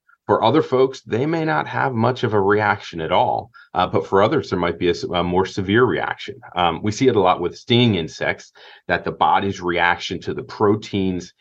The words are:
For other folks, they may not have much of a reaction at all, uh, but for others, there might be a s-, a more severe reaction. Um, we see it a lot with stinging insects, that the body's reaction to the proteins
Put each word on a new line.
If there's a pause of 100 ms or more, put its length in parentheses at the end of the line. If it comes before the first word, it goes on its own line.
(260)
For
other
folks,
they
may
not
have
much
of
a
reaction
at
all, (220)
uh,
but
for
others,
there
might
be
a
s-,
a
more
severe
reaction. (160)
Um,
we
see
it
a
lot
with
stinging
insects, (380)
that
the
body's
reaction
to
the
proteins